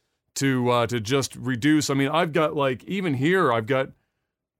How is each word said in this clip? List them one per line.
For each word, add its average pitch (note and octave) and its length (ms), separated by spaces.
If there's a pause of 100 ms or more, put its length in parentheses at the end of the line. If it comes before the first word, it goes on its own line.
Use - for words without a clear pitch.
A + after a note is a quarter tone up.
(360)
to, B2+ 340
uh, A#2+ 180
to A#2+ 140
just B2+ 340
reduce. C3 540
I C#3+ 60
mean, C#3 120
I've D#3+ 240
got, D#3 240
like, C3+ 300
even F#3 300
here, D#3 360
I've A2+ 140
got, C3 240 (720)